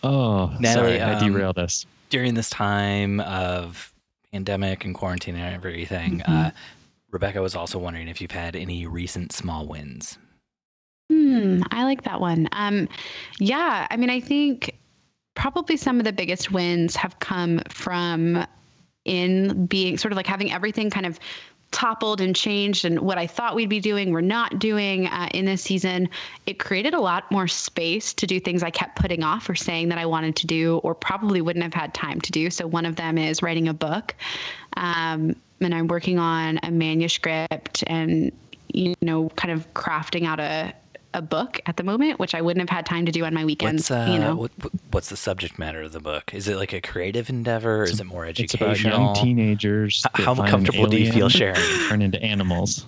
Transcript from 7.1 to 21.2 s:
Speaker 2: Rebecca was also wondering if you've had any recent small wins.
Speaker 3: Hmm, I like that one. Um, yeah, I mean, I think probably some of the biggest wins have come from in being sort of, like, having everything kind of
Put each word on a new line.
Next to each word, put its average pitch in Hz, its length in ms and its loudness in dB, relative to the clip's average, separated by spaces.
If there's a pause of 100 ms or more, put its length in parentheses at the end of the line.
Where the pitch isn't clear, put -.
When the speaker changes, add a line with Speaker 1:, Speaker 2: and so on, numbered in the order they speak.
Speaker 2:
Rebecca 98 320 -2
was 92 120 -2
also 85 240 -6
wondering 85 300 -8
if 82 140 -10
you've 87 80 -10
had 85 260 -8
any 87 300 -6
recent 87 460 -6
small 80 340 -6
wins. 73 500 -12 (920)
Speaker 3:
Hmm, 240 500 6 (100)
I 233 140 0
like 262 200 0
that 190 180 -2
one. 165 300 2
Um, 208 360 0 (500)
yeah, 240 520 2
I 233 80 -2
mean, 247 100 4
I 254 100 2
think 285 560 0 (600)
probably 311 420 0
some 254 220 2
of 226 60 4
the 220 80 2
biggest 185 380 -2
wins 175 460 2
have - 220 -4
come 175 500 0
from 170 760 0 (580)
in 185 640 2
being 180 320 0
sort 220 140 -2
of, 196 40 -2
like, 190 100 -2
having 196 260 -2
everything 208 360 -2
kind 196 160 -2
of 170 160 -6 (500)